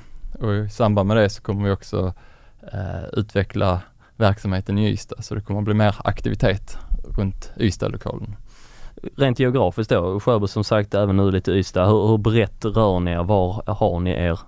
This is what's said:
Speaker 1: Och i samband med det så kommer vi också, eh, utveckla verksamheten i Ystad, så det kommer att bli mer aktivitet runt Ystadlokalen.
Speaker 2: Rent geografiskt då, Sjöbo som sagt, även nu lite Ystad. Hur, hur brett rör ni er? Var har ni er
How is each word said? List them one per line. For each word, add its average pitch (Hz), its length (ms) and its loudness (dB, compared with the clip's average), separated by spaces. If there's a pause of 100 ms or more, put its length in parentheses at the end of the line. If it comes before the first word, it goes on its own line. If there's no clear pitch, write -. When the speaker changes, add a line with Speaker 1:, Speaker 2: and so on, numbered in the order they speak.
(400)
Speaker 1:
Och 104 160 -2
i 104 140 -4
samband 104 380 2
med 110 100 4
det 104 120 6
så - 120 -8
kommer 101 240 -2
vi 98 60 2
också, 92 420 -2 (600)
eh, 95 300 -6 (100)
utveckla 98 680 0 (360)
verksamheten 101 600 0
i 107 120 2
Ystad, - 340 -6
så - 120 -8
det 104 60 -4
kommer 101 180 -4
att 104 60 -4
bli 107 80 0
mer 107 300 4
aktivitet 104 760 0 (400)
runt 98 420 -4
Ystadlokalen. 107 760 -4 (800)
Speaker 2:
Rent 131 240 0
geografiskt 120 500 2
då, 95 300 2
Sjöbo 104 280 2
som 107 160 -2
sagt, 104 300 0
även 101 240 2
nu 98 140 4
lite 92 200 0
Ystad. 92 340 2
Hur, 107 220 4
hur 113 100 4
brett 107 480 0
rör 104 340 2
ni 87 120 0
er? 85 120 -2
Var 95 420 0
har 95 340 0
ni 87 120 0
er 85 360 0